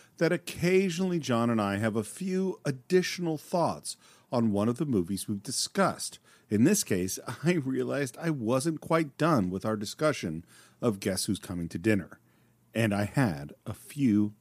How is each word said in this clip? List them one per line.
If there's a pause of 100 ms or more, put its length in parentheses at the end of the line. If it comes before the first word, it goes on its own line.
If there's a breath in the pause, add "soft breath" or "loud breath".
(180 loud breath)
that
occasionally
John
and
I
have
a
few
additional
thoughts (340 soft breath)
on
one
of
the
movies
we've
discussed. (320 soft breath)
In
this
case, (120)
<laughs>
I
realized
I
wasn't
quite
done
with
our
discussion (380 soft breath)
of
Guess
Who's
Coming
to
Dinner, (560 soft breath)
and
I
had (100)
a
few